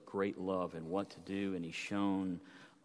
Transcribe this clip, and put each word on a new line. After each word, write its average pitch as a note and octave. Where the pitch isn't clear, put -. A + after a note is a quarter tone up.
great G2
love F#2
and D#2+
what F#2+
to -
do, G2
and F2
He's D#2+
shown F#2+